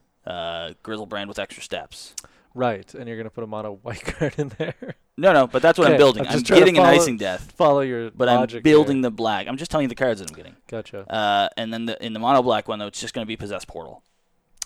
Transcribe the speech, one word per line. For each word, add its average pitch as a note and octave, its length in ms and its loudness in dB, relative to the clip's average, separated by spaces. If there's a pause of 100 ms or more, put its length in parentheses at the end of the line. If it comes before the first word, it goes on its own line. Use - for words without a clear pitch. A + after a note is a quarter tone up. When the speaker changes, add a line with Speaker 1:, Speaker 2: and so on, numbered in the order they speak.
(280)
Speaker 1:
uh, E2+ 460 -10 (100)
Grizzlebrand G#2 440 -10
with G2+ 120 -12
extra - 240 -12
steps. - 500 -12 (400)
Speaker 2:
Right, A#2+ 400 -4
and B2 140 -16
you're A#2 100 -12
gonna A2 140 -12
put A2+ 120 -12
a A2 40 -10
mono G#2+ 280 -10
<laughs> F#2+ 60 -20
white G#2+ 220 -12
card - 340 -6
in D3 120 -6 (100)
there. F3 340 -10 (240)
Speaker 1:
No, F3 160 4
no, C3+ 140 6
but B2+ 160 -2
that's E3 160 4
what D#3+ 80 4
I'm D#3 60 6
Speaker 2:
Okay, C#3+ 40 4
Speaker 1:
building. C3 240 6
Speaker 2:
I'm C3+ 120 -4
just - 40 0
Speaker 1:
I'm - 60 -2
Speaker 2:
trying F#3+ 160 6
to F#3 60 10
Speaker 1:
getting F#3 120 4
an F#3 80 8
Speaker 2:
follow, E3+ 160 8
Speaker 1:
Icing C3+ 160 -2
Death, F#2+ 360 -6
Speaker 2:
follow C#3+ 280 2
your A#2+ 300 -6
Speaker 1:
but B2 180 0
I'm B2 120 4
Speaker 2:
logic A#2 220 -4
Speaker 1:
building D3+ 340 6
Speaker 2:
here. C3 60 0
Speaker 1:
the A#2+ 80 -2
black. G#2+ 360 -4
I'm B2+ 100 -6
just D#3+ 140 -12
telling D3 140 0
you B2+ 40 -4
the A#2 60 -10
cards A#2+ 240 -2
that F#2 100 -14
I'm - 60 -14
getting. - 200 -20 (120)
Speaker 2:
Gotcha. G2+ 440 -14
Speaker 1:
Uh, G2+ 460 2
and A2+ 160 -8
then A#2 140 -8
the, - 180 -8
in A2+ 80 -8
the G#2+ 60 -8
mono B2+ 240 2
black A2+ 240 -2
one, A2 100 -6
though, G#2 100 -10
it's - 140 -14
just - 140 -12
gonna A2+ 100 -8
be A2 120 -10
Possess G2+ 280 -12
Portal. - 380 -16 (640)